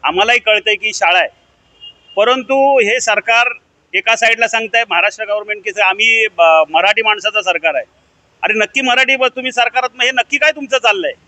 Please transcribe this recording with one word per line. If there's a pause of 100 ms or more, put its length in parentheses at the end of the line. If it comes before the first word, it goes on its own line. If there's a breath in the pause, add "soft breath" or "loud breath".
आम्हालाही
कळतंय
की
शाळा
आहे, (880)
परंतु
हे
सरकार (460)
एका
साईडला
सांगताय
महाराष्ट्र
गव्हर्नमेंट
की
आम्ही,
ब-,
मराठी
माणसाचं
सरकार
आहे. (580)
अरे
नक्की
मराठी
ब-,
तुम्ही
सरकारात,
मग
हे
नक्की
काय
तुमचं
चाललंय? (160)